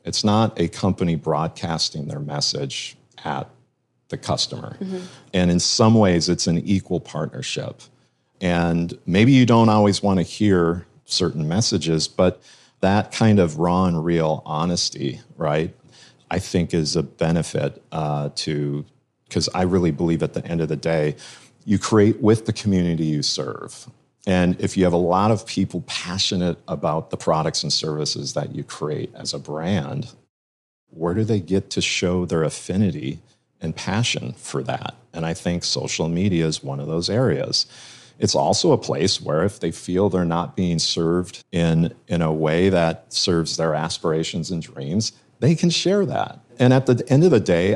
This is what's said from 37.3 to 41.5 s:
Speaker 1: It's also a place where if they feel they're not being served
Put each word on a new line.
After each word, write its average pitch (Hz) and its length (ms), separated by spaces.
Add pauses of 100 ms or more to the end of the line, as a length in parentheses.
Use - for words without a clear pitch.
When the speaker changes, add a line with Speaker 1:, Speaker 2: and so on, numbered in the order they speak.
Speaker 1:
It's - 160
also 92 360
a 123 60
place - 420
where 76 240
if 101 160
they 85 120
feel 92 360
they're 90 160
not 85 320
being 87 240
served 87 720